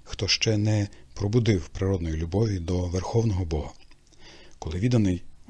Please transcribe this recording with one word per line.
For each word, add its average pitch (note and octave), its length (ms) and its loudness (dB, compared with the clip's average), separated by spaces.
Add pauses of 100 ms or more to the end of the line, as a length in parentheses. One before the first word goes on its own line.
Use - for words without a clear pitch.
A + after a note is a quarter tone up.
хто - 240 -6
ще A2 300 2
не G#2 300 2 (260)
пробудив G#2 540 2
природної E2+ 500 0
любові G2 420 0
до F2+ 280 0
Верховного F#2+ 580 0
Бога. D#2 260 -2 (880)
Коли E2 200 -6
відданий G#2 440 2 (260)